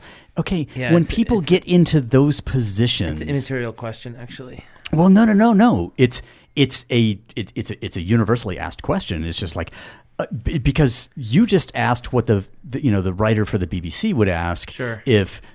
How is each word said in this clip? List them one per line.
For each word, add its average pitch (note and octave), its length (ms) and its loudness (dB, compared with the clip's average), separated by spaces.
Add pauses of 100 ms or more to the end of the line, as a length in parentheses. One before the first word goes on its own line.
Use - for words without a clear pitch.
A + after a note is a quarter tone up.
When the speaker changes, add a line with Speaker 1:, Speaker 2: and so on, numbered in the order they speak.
(380)
Speaker 1:
okay, E3 380 -2
Speaker 2:
Yeah, B2+ 180 0
Speaker 1:
when E3+ 100 4
Speaker 2:
it's, - 100 -4
Speaker 1:
people A3+ 260 0
Speaker 2:
it's, D3+ 80 -6
Speaker 1:
get - 180 2
into E3 360 4
those C3+ 380 2
positions G#2+ 760 -2
Speaker 2:
it's D#2 100 -8
an - 60 -10
immaterial B2+ 440 -6
question, A#2 460 -14
actually. B2+ 440 -18 (300)
Speaker 1:
Well, E3 160 6
no, G#3 160 8
no, A3 80 2
no, A3 200 6
no. F#3+ 440 4
It's, B2 240 2 (340)
it's C3+ 360 0
a, A2 280 2 (160)
it, G2 200 -10
it's A2+ 160 -8
a, - 140 -12
it's F#2 120 -8
a F#2 40 -6
universally G#2 580 0
asked D#2+ 240 -10
question. C#3 400 -4
It's E2+ 160 -6
just F#2 160 -8
like, F2 160 -8 (480)
uh, - 80 -4 (160)
b-, - 160 -2
because C3 560 0
you C#3 320 2
just F#3+ 260 0
asked A#2+ 400 -2
what B2 140 0
the, G2+ 180 2 (180)
the, B2 200 -10
you C3 80 2
know, G2+ 100 2
the F2+ 120 -2
writer G#2+ 340 0
for A2 100 -4
the F2+ 80 -2
B F2 140 -6
B E2 100 -8
C A3 240 -2
would A2 140 2
ask E2+ 420 -4
Speaker 2:
Sure. A#2 380 -10
Speaker 1:
if, G#2 340 2 (140)